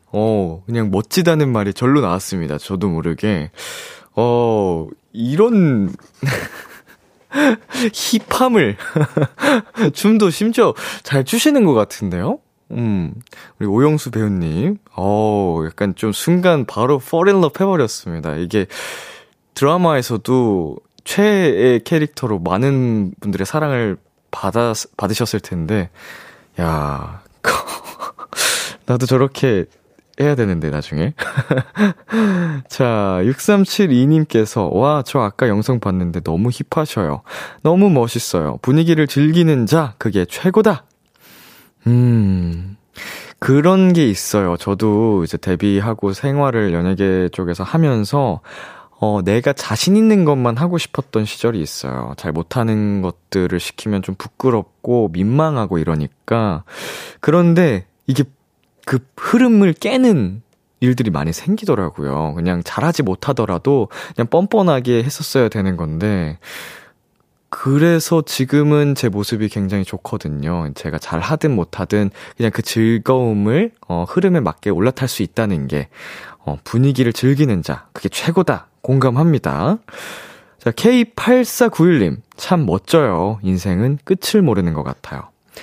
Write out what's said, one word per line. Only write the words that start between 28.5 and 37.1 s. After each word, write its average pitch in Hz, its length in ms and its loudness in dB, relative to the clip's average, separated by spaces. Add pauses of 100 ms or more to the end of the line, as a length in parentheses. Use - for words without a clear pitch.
나도 123 200 0
저렇게 131 580 2 (560)
해야 143 160 2
되는데, 87 340 -2
나중에. 76 440 -4 (840)
<laughs> 180 720 -2
자, 104 560 0
육삼칠이님께서, 139 1500 2
"와, 139 320 2
저 - 160 -2
아까 113 280 0
영상 110 320 0
봤는데 90 400 -2
너무 82 320 0
힙하셔요. 104 680 -4 (400)